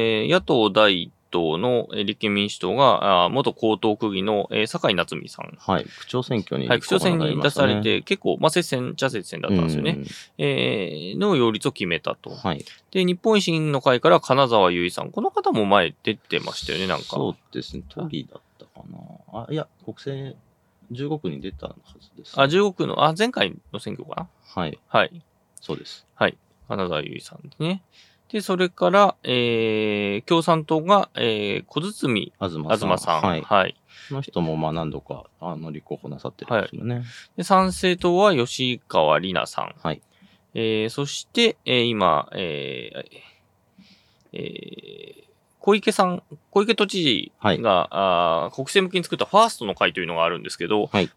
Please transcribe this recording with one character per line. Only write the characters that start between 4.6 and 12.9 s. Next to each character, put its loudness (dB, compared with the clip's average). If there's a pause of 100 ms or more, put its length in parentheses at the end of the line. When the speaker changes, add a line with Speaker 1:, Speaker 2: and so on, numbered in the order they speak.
Speaker 1:
ー、 -2
酒 -2
井 -2
夏 -2
実 -12
さ -14
ん。 -16
Speaker 2:
は 0
い。 -6
区 -18
長 -4
選 -2
挙 -6
に -4
Speaker 1:
は 2
い。 2
区 -12
長 2
選 0
に -2
出 2
さ 0
れ 0
て、 -
Speaker 2:
立 -2
候 -
補 -
に -
な 0
り -
ま -
し -
た 2
ね。 -6
Speaker 1:
結 -4
構、 0
ま 4
あ、 0
接 0
戦 -4
っ -12
ち -4
ゃ 0
接 -6
戦 -12
だ -2
っ 0
た 4
ん 2
で 0
す -2
よ -2
ね。 0
Speaker 2:
う -6
ん。 -12 (320)
Speaker 1:
え -2
ー、 -8
の 2
擁 4
立 -2
を -2
決 -4
め -2
た -6
と。 -18
Speaker 2:
は -4
い。 -8 (280)